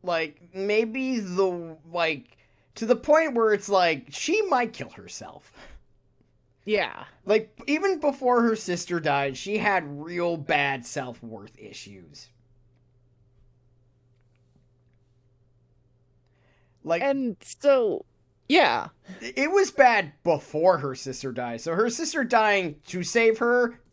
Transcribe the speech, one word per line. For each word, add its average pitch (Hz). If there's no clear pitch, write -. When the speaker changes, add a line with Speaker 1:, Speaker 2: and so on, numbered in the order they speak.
Speaker 1:
Like, 170
maybe 226
the, 180
like, 160
to 226
the 233
point 302
where 220
it's 202
like, 175
she 415
might 254
kill -
herself. -
Speaker 2:
Yeah. 202
Speaker 1:
Like, -
even 311
before 269
her 233
sister 175
died, 143
she 208
had 156
real 175
bad 143
self-worth 117
issues. 98
Like, 170
Speaker 2:
And 262
so, 254
yeah. 165
Speaker 1:
it 277
was 392
bad 220
before 165
her 135
sister 131
died, 120
so 165
her 226
sister 330
dying 202
to 180
save 226
her 240